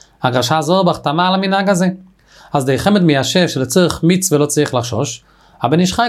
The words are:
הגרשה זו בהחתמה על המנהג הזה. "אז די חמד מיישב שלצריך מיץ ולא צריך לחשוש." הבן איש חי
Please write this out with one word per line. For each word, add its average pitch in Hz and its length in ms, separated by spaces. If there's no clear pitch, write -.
הגרשה 127 380
זו 180 220
בהחתמה 170 440
על 185 60
המנהג 190 360
הזה. 185 180
"אז 139 120
די 131 120
חמד 196 260
מיישב 156 440
שלצריך 143 560
מיץ 185 280
ולא 147 140
צריך 147 280
לחשוש." 117 500
הבן 139 180
איש 185 140
חי 233 160